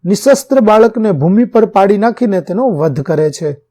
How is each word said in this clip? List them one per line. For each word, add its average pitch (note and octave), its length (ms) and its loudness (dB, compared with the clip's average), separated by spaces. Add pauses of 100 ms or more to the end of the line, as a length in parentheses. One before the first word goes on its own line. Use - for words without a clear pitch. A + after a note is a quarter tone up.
નિશસ્ત્ર C4 560 0
બાળકને A3 520 2
ભૂમિ F3+ 320 0
પર G#3+ 220 0
પાડી G3+ 320 2
નાખીને G#3+ 420 -2
તેનો A#3 300 -4
વધ D3+ 300 -2
કરે D3+ 300 -2
છે. D3 220 -8 (180)